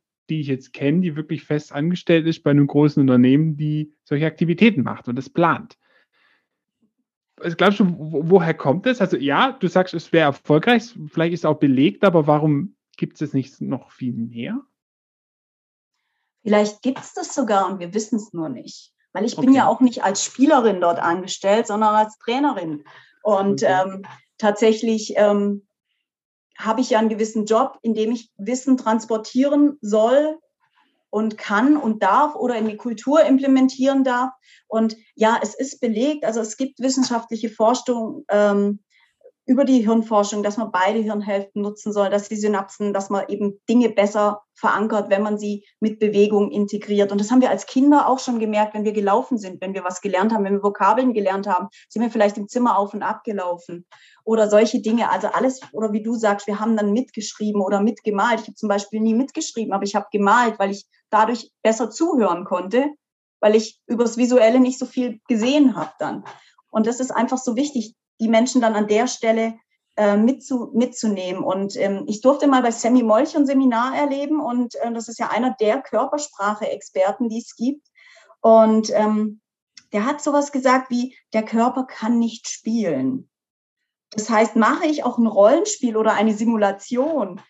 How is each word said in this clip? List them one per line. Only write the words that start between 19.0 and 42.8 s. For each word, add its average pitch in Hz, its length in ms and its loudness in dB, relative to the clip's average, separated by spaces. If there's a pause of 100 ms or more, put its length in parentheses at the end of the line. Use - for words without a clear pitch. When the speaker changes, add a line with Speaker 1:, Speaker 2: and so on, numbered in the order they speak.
Speaker 2:
Weil 190 120 -4
ich 240 120 -4
bin 262 140 2
Speaker 1:
Okay. 269 80 6
Speaker 2:
ja 208 80 4
auch 220 140 0
nicht 247 240 2
als 196 200 -2
Spielerin 247 560 2
dort 170 180 0
angestellt, 190 680 -2
sondern 214 280 0
als 214 240 0
Trainerin. 208 640 -4 (380)
Und, 202 400 0
Speaker 1:
Okay. 190 100 2 (100)
Speaker 2:
ähm, 190 200 -8 (360)
tatsächlich, 220 800 0
ähm, 202 500 0 (920)
habe 220 220 -2
ich 247 100 -2
ja 233 80 2
einen 220 120 2
gewissen 220 340 -4
Job, 226 380 0
in 226 120 -2
dem 220 180 -2
ich - 260 -8
Wissen 254 400 0
transportieren 254 1040 0
soll 247 560 2 (720)
und 208 280 -4
kann 254 380 2
und 220 260 -2
darf 254 320 2
oder 247 220 -2
in 220 120 -2
die 214 80 -10
Kultur 262 480 2
implementieren 269 800 2
darf. 254 260 -2 (360)
Und 220 300 -2 (180)
ja, 220 280 2
es 214 120 -6
ist - 260 -8
belegt, 262 440 -2
also 226 160 -2
es 220 160 -8
gibt - 240 -8
wissenschaftliche 233 720 -2
Forschung, 226 800 -2
ähm, 202 500 2 (680)
über 269 160 4
die 262 140 4
Hirnforschung, 214 640 0
dass 208 140 -4
man 220 160 -6
beide 190 260 0
Hirnhälften 208 640 -4
nutzen 208 300 -8
soll, 202 180 0
dass 202 180 -2
die 220 80 -8
Synapsen, 208 560 -4